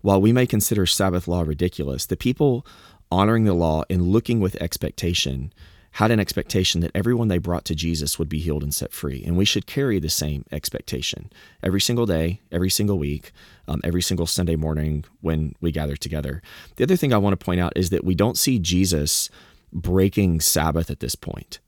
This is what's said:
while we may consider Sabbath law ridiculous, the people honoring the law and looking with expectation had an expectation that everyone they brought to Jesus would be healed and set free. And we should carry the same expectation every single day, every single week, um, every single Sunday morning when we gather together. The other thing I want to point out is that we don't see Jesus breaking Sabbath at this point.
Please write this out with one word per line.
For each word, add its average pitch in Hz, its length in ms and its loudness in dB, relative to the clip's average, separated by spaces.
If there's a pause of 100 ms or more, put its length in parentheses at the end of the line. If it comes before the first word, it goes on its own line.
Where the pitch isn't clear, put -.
while 98 180 4
we 110 140 6
may 127 140 4
consider 104 380 2
Sabbath 90 420 0
law 87 160 0
ridiculous, 76 640 -2
the 90 100 -4
people 131 480 0 (460)
honoring 110 340 4
the 98 80 4
law 80 360 2
and 90 180 2
looking 113 320 2
with 92 220 0
expectation 82 920 -4 (420)
had 110 180 2
an 110 80 4
expectation - 640 0
that 85 120 -2
everyone 113 360 0
they 90 100 2
brought 85 260 -4
to - 80 -4
Jesus 78 460 -4
would 78 100 -2
be 76 100 -4
healed 76 220 -2
and 71 120 -4
set - 200 -8
free. 67 320 -8
And 85 100 0
we 95 100 4
should - 200 0
carry 131 320 0
the 78 120 -2
same 73 420 -4
expectation - 800 -8 (320)
every 95 180 0
single 120 240 2
day, 85 360 0 (100)
every 87 180 0
single 101 300 0
week, 73 320 -4 (360)
um, 78 160 -2
every 87 200 0
single 87 240 0
Sunday 85 280 0
morning 76 480 -2 (180)
when 78 400 -2
we 85 100 0
gather 76 240 -4
together. 73 480 -6 (320)
The - 80 0
other 180 120 4
thing 147 160 2
I 110 60 4
want 101 160 4
to 90 100 -4
point 90 160 0
out 87 160 0
is 87 140 0
that 90 140 0
we 92 100 2
don't 104 240 2
see 127 220 2
Jesus 87 720 0 (420)
breaking 92 680 2
Sabbath 80 500 0
at 71 80 -8
this - 160 -6
point. - 520 -14